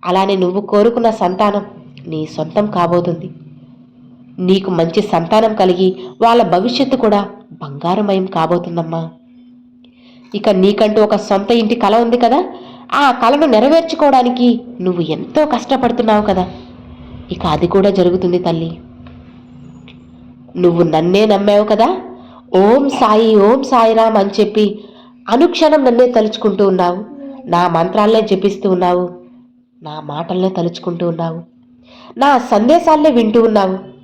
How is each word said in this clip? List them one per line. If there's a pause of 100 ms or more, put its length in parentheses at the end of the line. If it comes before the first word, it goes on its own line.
అలానే
నువ్వు
కోరుకున్న
సంతానం (420)
నీ
సొంతం
కాబోతుంది. (1080)
నీకు
మంచి
సంతానం
కలిగి (260)
వాళ్ళ
భవిష్యత్తు
కూడా (340)
బంగారుమయం
కాబోతుందమ్మా. (1300)
ఇక
నీకంటూ
ఒక
సొంత
ఇంటి
కల
ఉంది
కదా, (500)
ఆ
కలను
నెరవేర్చుకోవడానికి (200)
నువ్వు
ఎంతో
కష్టపడుతున్నావు
కదా, (840)
ఇక
అది
కూడా
జరుగుతుంది
తల్లి. (1800)
నువ్వు
నన్నే
నమ్మావు
కదా, (540)
"ఓం
సాయి,
ఓం
సాయిరామ్"
అని (120)
చెప్పి (460)
అనుక్షణం
నన్నే
తలుచుకుంటూ
ఉన్నావు, (400)
నా
మంత్రాలనే
జపిస్తూ
ఉన్నావు, (760)
నా
మాటలనే
తలుచుకుంటూ
ఉన్నావు, (760)
నా
సందేశాలనే
వింటూ
ఉన్నావు. (120)